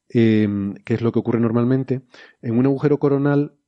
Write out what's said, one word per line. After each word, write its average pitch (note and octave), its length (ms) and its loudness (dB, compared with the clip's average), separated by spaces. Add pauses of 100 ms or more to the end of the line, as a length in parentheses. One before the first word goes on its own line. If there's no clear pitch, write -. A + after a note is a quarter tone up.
em, G#2+ 640 2 (100)
que A#2 100 -4
es A2 80 -4
lo A#2 80 0
que A#2 80 -2
ocurre A2+ 220 -2
normalmente, B2 640 -2 (380)
en A#2 160 -4
un B2+ 100 2
agujero C#3 320 0
coronal C#3+ 580 0 (120)